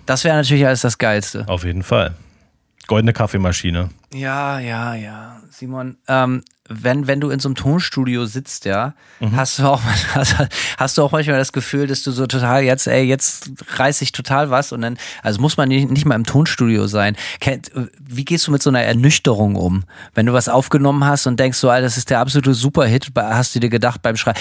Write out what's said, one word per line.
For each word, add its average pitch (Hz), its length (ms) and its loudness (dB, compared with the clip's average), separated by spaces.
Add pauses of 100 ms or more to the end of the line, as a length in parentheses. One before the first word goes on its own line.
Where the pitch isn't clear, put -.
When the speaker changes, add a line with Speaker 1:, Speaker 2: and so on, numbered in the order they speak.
Speaker 1:
Das 131 180 0
wäre 160 120 2
natürlich 139 300 4
alles 127 160 2
das 120 160 0
Geilste. 107 500 -2
Speaker 2:
Auf 90 160 -4
jeden 87 180 -4
Fall. 92 320 0 (720)
Goldene 110 260 2
Kaffeemaschine. 90 800 -2 (240)
Speaker 1:
Ja, 139 440 -6
ja, 117 360 -6
ja. 110 460 -16 (100)
Simon, 131 460 -12 (100)
ähm, 127 360 0 (260)
wenn, 123 380 -2
wenn 139 140 0
du 143 100 -2
in 135 100 -4
so 135 80 -2
einem 131 80 -2
Tonstudio 131 680 0
sitzt, 123 380 -10
ja, 104 300 -2 (260)
Speaker 2:
Mhm. 110 160 0
Speaker 1:
hast 131 220 0
du 139 60 2
auch 139 200 4
mal-, 110 100 -2 (100)
<laughs> - 100 -4
hast, 139 220 2 (420)
hast 135 200 0
du 156 40 4
auch 143 100 2
manchmal 151 260 0
das 135 140 -2
Gefühl, 139 340 -2
dass 135 160 -4
du 143 100 -4
so 127 140 -2
total 123 380 2
jetzt, 131 220 2
ey, 127 180 4
jetzt - 460 -2 (260)
reiß 139 260 2
ich 131 100 -2
total 139 380 -2
was 131 220 0
und 117 100 -6
dann, 117 140 -4 (260)
also 107 180 -2
muss 147 160 2
man 139 120 2
nicht, 135 220 2
nicht 143 160 2
mal 135 80 2
im 113 100 0
Tonstudio 113 640 2
sein. 104 300 0 (240)
Kennt, - 300 -4 (300)
wie 131 240 -8
gehst 170 220 0
du 156 60 -2
mit 139 100 2
so 147 80 2
einer 123 120 4
Ernüchterung 113 720 2
um? 90 280 0 (300)
Wenn 110 120 2
du 120 60 2
was 123 160 2
aufgenommen 139 560 2
hast 143 220 2
und 123 120 0
denkst 131 200 2
so, 131 120 4
„Alter, 127 120 4
das 123 160 0
ist - 120 -4
der 120 100 4
absolute 135 340 2
Superhit“, 131 600 2
ba-, 113 220 0
hast 127 180 0
du 123 60 -2
dir 117 100 0
gedacht 120 320 0
beim 113 140 -2
Schreiben, 110 240 0